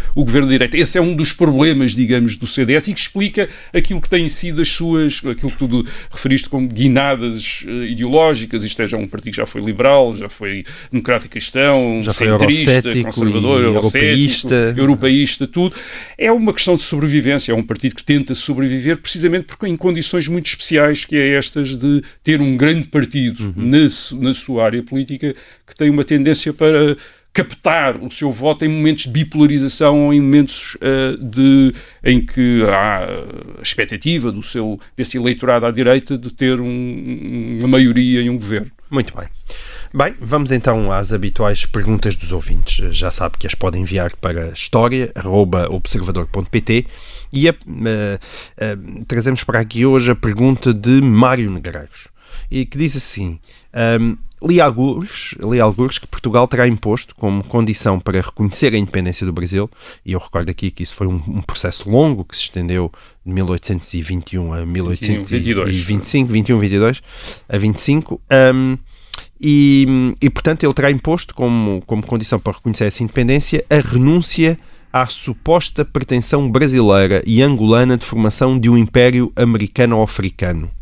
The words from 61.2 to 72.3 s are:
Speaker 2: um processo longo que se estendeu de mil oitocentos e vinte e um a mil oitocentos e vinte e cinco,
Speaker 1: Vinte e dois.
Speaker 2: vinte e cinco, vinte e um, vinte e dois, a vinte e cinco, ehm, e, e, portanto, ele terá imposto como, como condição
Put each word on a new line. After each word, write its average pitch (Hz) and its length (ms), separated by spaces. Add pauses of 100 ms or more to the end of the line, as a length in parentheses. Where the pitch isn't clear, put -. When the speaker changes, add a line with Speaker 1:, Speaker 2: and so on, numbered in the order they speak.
Speaker 2:
um 101 140
processo - 480
longo 123 360
que - 100
se - 80
estendeu 87 480 (340)
de 92 60
mil 92 160
oitocentos 90 460
e 87 80
vinte 87 320
e 92 60
um 82 140
a 82 120
mil 87 220
oitocentos 98 440
e 120 40
vinte 123 80
e - 0
cinco, - 0
Speaker 1:
Vinte 117 60
e 113 40
dois. 95 260
Speaker 2:
vinte 95 240
e - 40
cinco, 131 260
vinte 107 160
e 127 40
um, 113 60
vinte 101 140
e 98 60
dois, 117 220 (460)
a 104 100
vinte 104 200
e - 40
cinco, 147 480
ehm, 131 460 (640)
e, 143 460 (360)
e, 143 80
portanto, 160 360
ele 139 80
terá 143 180
imposto 156 420
como, 110 520
como 107 200
condição 110 340